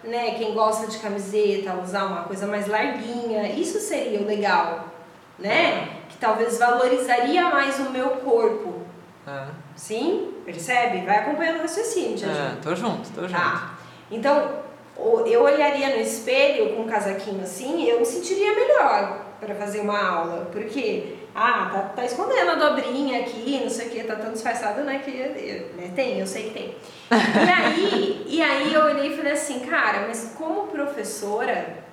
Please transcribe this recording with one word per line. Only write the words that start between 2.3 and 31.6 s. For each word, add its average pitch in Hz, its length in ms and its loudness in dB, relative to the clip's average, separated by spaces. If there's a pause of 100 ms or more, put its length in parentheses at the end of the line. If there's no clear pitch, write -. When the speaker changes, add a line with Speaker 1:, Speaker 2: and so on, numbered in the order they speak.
Speaker 1:
mais 202 200 -2
larguinha. 220 800 -2
Isso 359 300 -2
seria 233 420 -2
o 202 40 0
legal, 190 640 0 (520)
né? 233 400 2
Speaker 2:
Uhum. - 80 -6 (220)
Speaker 1:
Que - 80 -20
talvez 226 400 2
valorizaria 254 920 4
mais 277 300 2
o 262 120 -2
meu 254 200 0
corpo. 220 680 2 (460)
Speaker 2:
Uhum. 139 240 -10 (240)
Speaker 1:
Sim? 269 580 -2 (120)
Percebe? 185 600 0
Vai 202 140 4
acompanhando 320 400 0
o - 20 -2
raciocínio, 339 560 -2
Tia 196 100 -4
Speaker 2:
É, 160 40 -2 (200)
Speaker 1:
Ju. 120 100 -8
Speaker 2:
tô 160 140 -2
junto, 180 360 -4
tô - 100 -8
junto. 180 120 -6
Speaker 1:
Tá. 175 400 -2 (380)
Então, - 480 2 (380)
o, 220 240 4
eu 233 220 6
olharia 285 520 4
no 226 60 0
espelho 254 760 2
com 226 80 -4
um 226 40 -4
casaquinho 202 540 -2
assim, 254 460 -4
eu 466 120 4
me - 60 4
sentiria 392 480 0
melhor - 680 4 (180)
pra 202 160 -6
fazer 202 240 -4
uma 208 260 0
aula. 170 460 -2
Por 208 140 -6
quê? - 500 -4 (200)
Ah, 208 380 2
tá, 196 60 0 (160)
tá 247 100 -4
escondendo 359 460 2
a 320 40 2
dobrinha 262 680 0
aqui, 240 420 -4
não 226 60 -2
sei 226 180 -6
o - 20 -8
quê, 226 140 -6
tá 220 120 -4
tão 220 180 -6
disfarçado, 226 500 -2
né? 277 200 -4
Que, 285 60 -8
né, 208 840 -8
tem, 233 240 0
eu 190 80 -2
sei 220 160 -6
que 220 100 -8
tem. - 220 -10 (340)
E 220 400 6
aí, 370 760 2
Speaker 2:
<laughs> - 40 -10
Speaker 1:
e 311 120 0
aí 285 300 2
eu 311 120 6
olhei 285 300 2
e - 40 -6
falei 294 160 0
assim, 285 280 -4
"Cara, 240 460 0
mas 226 300 -8
como 330 300 -4
professora 226 1120 -4 (160)